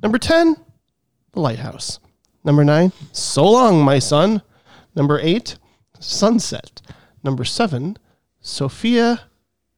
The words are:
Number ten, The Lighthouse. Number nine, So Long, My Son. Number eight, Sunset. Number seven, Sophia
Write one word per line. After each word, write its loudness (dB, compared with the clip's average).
Number 0
ten, 2
The -8
Lighthouse. -8
Number 4
nine, 4
So 0
Long, 4
My 2
Son. 0
Number 0
eight, -4
Sunset. -2
Number -4
seven, -4
Sophia -2